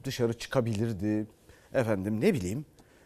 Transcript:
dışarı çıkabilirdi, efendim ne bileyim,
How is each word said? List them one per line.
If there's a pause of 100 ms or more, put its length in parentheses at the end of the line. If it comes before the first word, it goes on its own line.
dışarı
çıkabilirdi, (480)
efendim
ne
bileyim, (400)